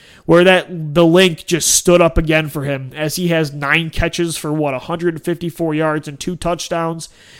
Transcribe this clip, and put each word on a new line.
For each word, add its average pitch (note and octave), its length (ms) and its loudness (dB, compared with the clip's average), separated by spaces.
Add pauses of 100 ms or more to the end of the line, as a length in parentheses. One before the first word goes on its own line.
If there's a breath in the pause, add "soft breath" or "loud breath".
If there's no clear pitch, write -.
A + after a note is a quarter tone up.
(260 soft breath)
where E3+ 180 6
that, D#3+ 520 2
the E3+ 100 6
link E3+ 400 4
just D#3+ 240 -2
stood F3 320 4
up E3 160 2
again D#3 320 0
for C#3+ 140 -6
him C3+ 320 -6
as D3+ 200 -4
he F3+ 120 -2
has D#3+ 260 0
nine D3+ 380 -2
catches E3+ 460 -2
for, D3+ 140 -6
what, D3 220 -2
a B2+ 60 -6
hundred E3+ 440 -4
fifty-four E3 520 -4
yards D#3 320 -2
and C#3+ 120 -12
two F3+ 160 -6
touchdowns. E3 720 -4 (300 soft breath)